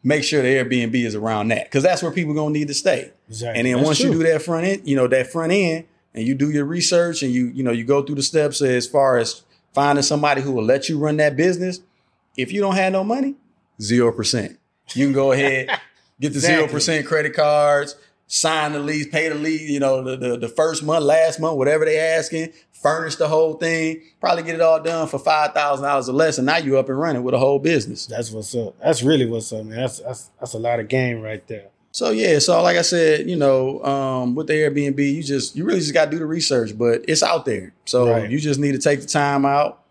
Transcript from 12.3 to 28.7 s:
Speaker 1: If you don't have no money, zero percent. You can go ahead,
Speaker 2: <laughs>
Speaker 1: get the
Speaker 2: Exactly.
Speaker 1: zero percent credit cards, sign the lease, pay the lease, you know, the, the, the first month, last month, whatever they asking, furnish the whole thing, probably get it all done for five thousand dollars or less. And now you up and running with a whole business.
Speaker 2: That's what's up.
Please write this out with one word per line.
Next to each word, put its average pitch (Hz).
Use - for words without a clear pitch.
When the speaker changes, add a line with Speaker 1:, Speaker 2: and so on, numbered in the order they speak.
Speaker 1:
If 127
you 202
don't 190
have 190
no 190
money, 269
zero 117
percent. 113
You 131
can 139
go 139
ahead, 135
Speaker 2:
<laughs> -
Speaker 1:
get 143
the 143
Speaker 2:
Exactly. 170
Speaker 1:
zero 156
percent 147
credit 151
cards, 147
sign 151
the 147
lease, 147
pay 160
the 151
lease, 156
you 147
know, 135
the, 131
the, 123
the 120
first 156
month, 160
last 160
month, 160
whatever 151
they 156
asking, 160
furnish 160
the 156
whole 160
thing, 160
probably 170
get 165
it 165
all 160
done 160
for 139
five 151
thousand 143
dollars 139
or 127
less. 151
And 127
now 151
you 139
up 135
and 135
running 147
with 127
a 123
whole 139
business. 139
Speaker 2:
That's 113
what's 107
up. 113